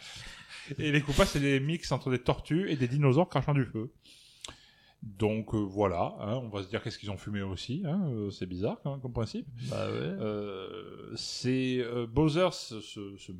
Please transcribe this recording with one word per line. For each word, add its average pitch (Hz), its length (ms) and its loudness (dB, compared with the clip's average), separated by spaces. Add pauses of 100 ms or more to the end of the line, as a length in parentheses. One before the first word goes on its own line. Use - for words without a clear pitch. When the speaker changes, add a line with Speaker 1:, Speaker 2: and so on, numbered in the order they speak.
(800)
Speaker 1:
Et 156 120 0
les 143 100 6
Koopas, 143 260 4
c'est 151 140 2
des 139 200 6
mix 156 320 -2
entre 131 180 0
des 123 80 4
tortues 165 520 2
et 160 60 2
des 127 120 4
dinosaures 143 400 6
crachant 147 260 2
du 135 100 6
feu. 110 280 -4 (1120)
Donc, 107 520 0
euh, 110 40 2
voilà, 98 600 2
hein, 113 220 -2
on 117 60 -8
va 101 160 -4
se 92 40 -10
dire 104 140 -2
qu'est-ce 113 160 -6
qu'ils 104 140 -8
ont 95 60 -6
fumé 104 240 -4
aussi, 98 440 -4
hein, 170 220 0
euh, 104 220 -2
c'est 98 160 -6
bizarre 95 360 -2
quand 143 100 -4
même, 139 80 -8
comme 123 120 -8
principe. 123 340 -4 (240)
Speaker 2:
Bah 101 160 -2
ouais. 104 80 -2
Speaker 1:
Euh, 104 1200 -6
c'est, 127 640 0
euh, 120 280 -2
Bowser, 156 420 4
ce, - 300 -8
ce, 101 360 -12
ce - 240 -14